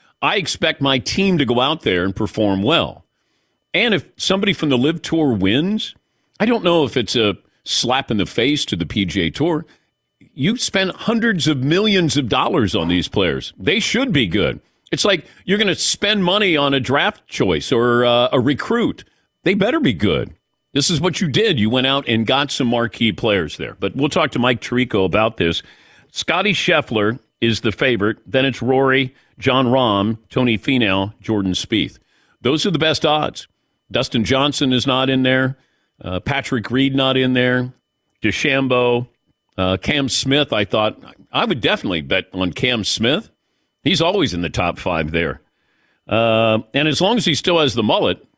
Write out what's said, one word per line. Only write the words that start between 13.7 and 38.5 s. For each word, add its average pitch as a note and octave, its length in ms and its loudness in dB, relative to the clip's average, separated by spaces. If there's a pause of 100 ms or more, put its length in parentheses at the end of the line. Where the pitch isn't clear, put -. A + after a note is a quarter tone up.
should A3+ 340 -2
be C3+ 140 2
good. E2+ 320 0 (340)
It's D#3 120 0
like G3 220 0 (180)
you're G3 140 0
gonna G3+ 160 0
spend G#3 500 -2
money F#3 320 2
on C#3+ 160 2
a C#3 60 2
draft C#3+ 480 -2
choice F2 460 -2
or, A#2+ 320 4
uh, A#2+ 260 4
a D3 80 2
recruit. D3 640 0 (400)
They F#3+ 120 2
better B3 260 0
be E3+ 120 2
good. D#2+ 400 -2 (420)
This C3+ 160 0
is D#3 100 0
what F3 200 -2
you F3 80 -2
did. D#3 300 0
You G#2 100 2
went B2+ 200 0
out C#3 180 -2
and A2+ 180 0
got C#3 280 0
some B2+ 160 0
marquee A#2 420 0
players F#2+ 460 -2
there. A#1+ 240 -10
But F#2+ 160 -6
we'll C#3 120 0
talk D#3+ 220 0
to - 80 -4
Mike B2 220 2
Tirico A#2+ 440 0
about G#2+ 340 0
this. E2+ 220 0 (520)
Scottie F#3+ 400 -2
Scheffler B2 680 0 (220)
is A2+ 220 0
the A2 100 0
favorite. A2+ 540 0
Then C3 180 0
it's C3 180 -4
Rory, C3 500 2 (280)
Jon C3 260 2
Rahm, A2+ 520 2 (120)
Tony B2 260 0
Finau, G#2 640 0
Jordan G2+ 320 -2
Spieth. F2+ 460 -4 (440)
Those D3 220 0
are G3+ 60 0
the D#3+ 80 0
best D#3 260 0
odds. D3+ 440 -2 (420)
Dustin A#2+ 320 -2
Johnson C3+ 500 0
is B2 140 0
not C3 240 0
in C3 140 0
there. C3 340 0 (420)
Uh, F2+ 200 -6
Patrick C3+ 500 -4
Reed C3+ 240 0
not C3+ 220 2
in B2+ 160 2
there. B2+ 400 0 (500)
DeChambeau. B2 840 0 (500)